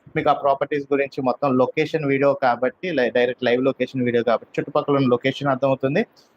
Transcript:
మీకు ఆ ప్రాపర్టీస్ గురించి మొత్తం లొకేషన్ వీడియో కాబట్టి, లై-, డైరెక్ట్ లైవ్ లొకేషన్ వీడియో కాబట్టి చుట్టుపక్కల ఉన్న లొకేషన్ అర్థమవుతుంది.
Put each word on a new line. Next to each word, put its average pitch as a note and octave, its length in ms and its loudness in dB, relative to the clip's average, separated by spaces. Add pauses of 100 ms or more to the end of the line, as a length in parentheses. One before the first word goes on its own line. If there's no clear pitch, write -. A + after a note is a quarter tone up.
(160)
మీకు D#3 140 0
ఆ C#3+ 40 4
ప్రాపర్టీస్ C#3+ 600 -2
గురించి C#3 280 -2
మొత్తం B2+ 360 0
లొకేషన్ D3+ 480 -2
వీడియో C#3 280 2
కాబట్టి, B2+ 580 -2
లై-, B2+ 180 0
డైరెక్ట్ B2 340 0
లైవ్ B2 200 2
లొకేషన్ C3 380 -2
వీడియో A#2+ 220 0
కాబట్టి - 380 -2
చుట్టుపక్కల D3 340 -2
ఉన్న C#3 120 2
లొకేషన్ C3 400 0
అర్థమవుతుంది. C3+ 580 0 (320)